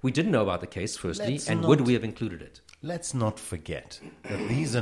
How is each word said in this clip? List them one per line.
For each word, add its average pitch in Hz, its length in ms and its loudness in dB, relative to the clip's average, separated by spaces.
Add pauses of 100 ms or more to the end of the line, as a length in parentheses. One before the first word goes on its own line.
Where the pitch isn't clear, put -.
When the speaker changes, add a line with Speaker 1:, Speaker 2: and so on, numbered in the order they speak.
Speaker 1:
we 127 100 2
didn't 165 220 2
know 120 100 6
about 92 200 0
the 87 40 -8
case, 92 300 -4
firstly, 92 360 -2
Speaker 2:
Let's - 180 -4
Speaker 1:
and 110 140 2
would 139 160 8
Speaker 2:
not, 123 60 2
Speaker 1:
we 123 60 6
have 110 120 2
included 104 360 -4
it? - 220 -20 (180)
Speaker 2:
let's 170 320 -6
not 113 260 0
forget - 640 -10 (220)
that 104 260 -6
these 127 260 0
are 123 80 2